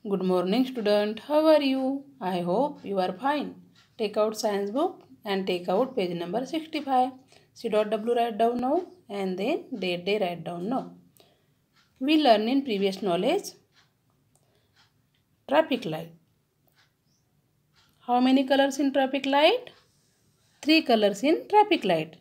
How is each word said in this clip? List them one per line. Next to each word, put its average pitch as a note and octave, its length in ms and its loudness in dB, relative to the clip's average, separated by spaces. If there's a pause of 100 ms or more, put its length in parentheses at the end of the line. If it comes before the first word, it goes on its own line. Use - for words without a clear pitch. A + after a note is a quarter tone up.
Good G3 180 -2
morning, F#3 440 0
student. G#3 540 0
How D4+ 260 2
are D#4 160 6
you? C4 420 -2 (160)
I F#3 200 -2
hope G#3 440 -2
you G3 140 -4
are F#3 140 0
fine. A#3 420 -4 (440)
Take G#3 180 -4
out A3 200 0
science G3+ 340 -2
book D#4 320 -2 (220)
and G3 220 -2
take F3+ 220 -4
out A#3 280 0
page F3 220 -2
number F3 280 -6
sixty-five. C4+ 640 -2 (440)
C - 140 -10
dot G#3+ 220 0
W A3 240 -2
write A#3 240 -2
down A#3+ 220 2
now C#4+ 220 0 (260)
and G3 300 -4
then A3+ 260 -4 (160)
date F3 240 -4
day G3+ 160 -2
write F3 240 -4
down F3 240 -8
now. C4 140 -4 (1160)
We D4+ 220 2
learn A3 260 6
in C4+ 140 2
previous G3 400 -2
knowledge G#3 480 -2 (2000)
traffic D4+ 360 2
light. E3 280 -8 (2000)
How B3 120 2
many C4 240 4
colors C#4 340 2
in C#4 140 0
traffic C4+ 340 0
light? D#4 440 2 (920)
Three D#4 200 4
colors G#3 400 2
in E4+ 260 0
traffic G#4 360 4
light. D#3+ 360 -2